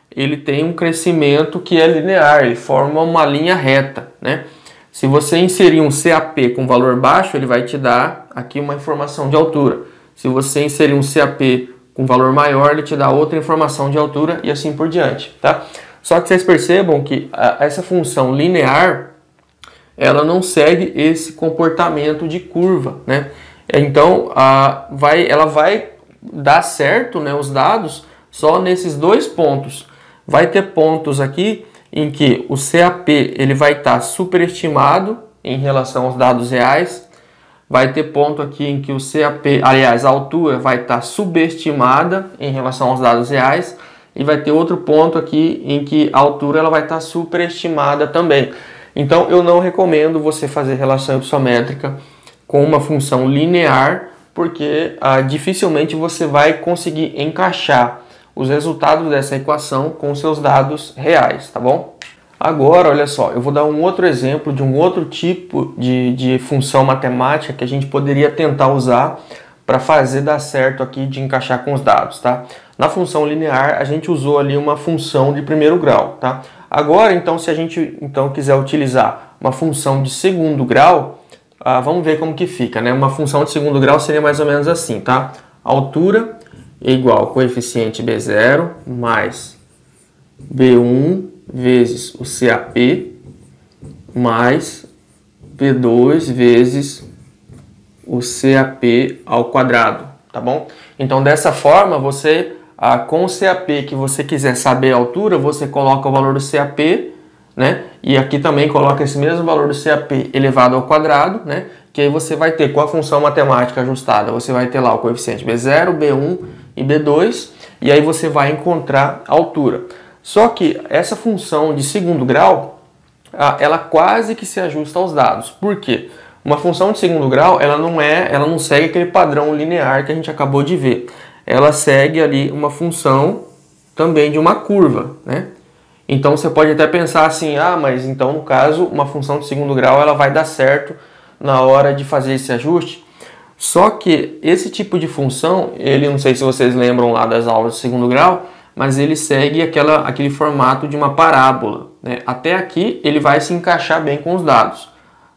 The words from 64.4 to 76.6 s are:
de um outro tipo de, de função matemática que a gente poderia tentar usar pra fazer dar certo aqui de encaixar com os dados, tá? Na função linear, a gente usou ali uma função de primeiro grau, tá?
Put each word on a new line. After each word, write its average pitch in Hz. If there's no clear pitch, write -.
de 135
um 131
outro 175
tipo 143
de, 127
de 127
função 135
matemática 131
que 131
a 123
gente 139
poderia 143
tentar 143
usar 131
pra 127
fazer 135
dar 147
certo 135
aqui 135
de 135
encaixar 131
com 143
os 135
dados, -
tá? 123
Na 147
função 156
linear, 151
a 139
gente 156
usou 147
ali 139
uma 147
função 147
de 143
primeiro 151
grau, 143
tá? 131